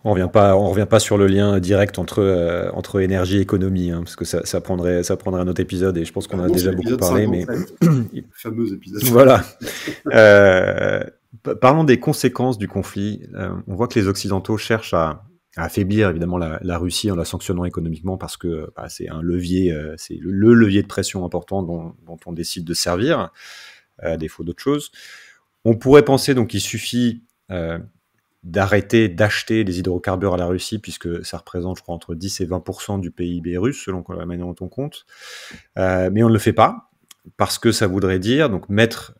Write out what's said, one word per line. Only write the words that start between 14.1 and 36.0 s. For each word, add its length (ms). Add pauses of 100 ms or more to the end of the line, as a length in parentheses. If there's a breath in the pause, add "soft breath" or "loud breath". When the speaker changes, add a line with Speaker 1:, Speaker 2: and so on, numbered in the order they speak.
Speaker 1:
cherchent 360
à, 300 (320)
à 80
affaiblir 460
évidemment 280
la, 240
la 160
Russie 320
en 60
la 80
sanctionnant 400
économiquement 540
parce 180
que, 400
bah, 140
c'est 180
un 140
levier, 500
euh, 260
c'est 180
le, 160
le 220
levier 280
de 60
pression 360
important 400
dont, 320 (100)
dont 200
on 80
décide 320
de 80
servir, 580 (720 loud breath)
euh, 120
à 20
défaut 260
d'autre 180
chose. 300 (720 loud breath)
On 120
pourrait 280
penser 320
donc 140
qu'il 120
suffit, 640 (260)
euh, 300 (640)
d'arrêter 640
d'acheter 560
des 160
hydrocarbures 540
à 40
la 100
Russie, 300
puisque 480
ça 120
représente, 400
je 40
crois, 140
entre 180
dix 280
et 40
vingt 140
pour 220
cent 160
du 120
P 160
I 140
B 180
russe, 280
selon 240
la 160
manière 220
dont 120
on 80
compte. 380 (720 loud breath)
Euh, 340